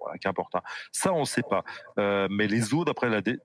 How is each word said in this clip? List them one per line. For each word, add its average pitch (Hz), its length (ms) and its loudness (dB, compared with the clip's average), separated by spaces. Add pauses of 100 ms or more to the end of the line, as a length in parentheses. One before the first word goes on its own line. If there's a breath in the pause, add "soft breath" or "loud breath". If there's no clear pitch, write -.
voilà, 87 160 -10
qu'importe, - 380 -4
hein. 90 80 0 (280 loud breath)
Ça, - 220 2
on 147 140 2
sait - 280 -2
pas. 95 100 2 (340 loud breath)
Euh, 101 320 2
mais 104 160 2
les 110 260 2
os, 160 140 4
d'après 127 240 0
la 104 100 2
dé-, 110 240 -2